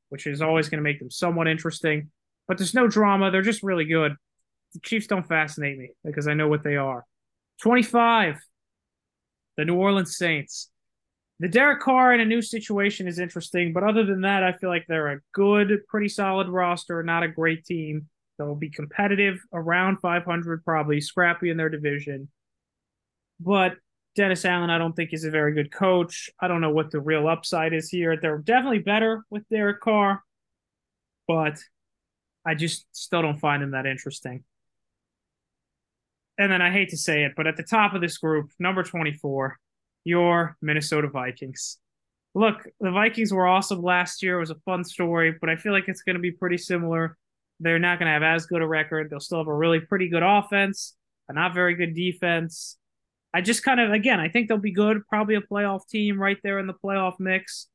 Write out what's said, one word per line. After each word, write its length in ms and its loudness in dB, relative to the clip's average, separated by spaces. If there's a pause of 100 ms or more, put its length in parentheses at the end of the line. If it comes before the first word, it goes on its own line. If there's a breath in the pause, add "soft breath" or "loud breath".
which 180 -12
is 140 -6
always 300 2
gonna 120 -4
make 160 -2
them 120 -14
somewhat 360 -2
interesting. 640 -2 (380)
But 80 -2
there's 160 -4
no 160 6
drama. 420 4
They're 120 2
just 200 -2
really 220 0
good, 320 2 (580)
the 60 -16
Chiefs 260 -4
don't 200 -2
fascinate 520 -2
me 120 -16 (140)
because 240 -4
I 60 0
know 140 2
what 140 2
they 140 -2
are. 280 -4 (560)
Twenty-five, 800 4 (1160)
the 80 -2
New 100 0
Orleans 420 2
Saints. 540 -4 (720)
The 80 -2
Derek 320 4
Carr 320 6
in 80 6
a 60 2
new 160 2
situation 640 -2
is 100 -6
interesting, 540 -2
but 100 0
other 220 4
than 180 0
that, 200 2
I 100 2
feel 160 -6
like 180 -2
they're 260 -2
a 80 -8 (120)
good, 560 4
pretty 200 -2
solid 400 -2
roster, 540 -2
not 200 0
a 60 0
great 360 -4
team. 440 -6 (280)
They'll 180 -8
be 160 -8
competitive, 680 0 (140)
around 480 0
five 240 0
hundred, 400 -4
probably 360 0
scrappy 500 0
in 60 -2
their 140 0
division. 580 -6 (1120)
But 380 2 (400)
Dennis 280 2
Allen, 260 2
I 80 4
don't 160 0
think, 200 -4
is 100 -8
a 60 -4
very 240 2
good 180 -2
coach. 560 0 (120)
I 80 -2
don't 120 0
know 120 2
what 180 0
the 100 -4
real 280 0
upside 440 -2
is 160 -4
here. 320 0
They're 180 -2
definitely 420 2
better 500 0
with 180 -10
Derek 320 0
Carr, 420 2 (1040)
but 320 0 (840)
I 100 0
just 380 -4
still 300 -2
don't 180 -2
find 220 0
them 80 -4
that 160 -4
interesting. 580 -8 (1900)
And 120 2
then 120 4
I 80 4
hate 200 0
to 80 -8
say 260 0
it, 120 -2
but 100 -2
at 100 -2
the 60 -8
top 320 2
of 60 -2
this 180 -4
group, 400 -2
number 240 -2
twenty-four, 760 -6 (460)
your 580 2
Minnesota 460 0
Vikings. 720 -10 (560)
Look, 320 2 (140)
the 100 -2
Vikings 420 0
were 140 4
awesome 360 2
last 400 0
year. 140 0
It 40 -2
was 100 -6
a 40 -10 (100)
fun 200 -4
story, 540 0
but 120 -2
I 60 0
feel 160 -4
like 160 2
it's 140 -8
gonna 160 -2
be 140 -2
pretty 240 -2
similar. 600 -4 (420)
They're 180 2
not 200 2
gonna 140 0
have 100 2
as 240 2
good 160 -2
a 40 0
record. 440 -2
They'll 100 -10
still 180 -6
have 100 -2
a 60 -2
really 260 4
pretty 280 -2
good 140 2
offense, 720 2 (320)
a 60 -14
not 200 0
very 200 2
good 200 -2
defense. 840 -2 (560)
I 80 0
just 200 0
kind 160 4
of, 140 4
again, 260 4
I 100 0
think 200 0
they'll 100 2
be 140 -2
good, 340 2
probably 300 0
a 40 0
playoff 480 -2
team 300 0
right 240 0
there 160 -2
in 80 -4
the 80 -8
playoff 460 -2
mix 540 -4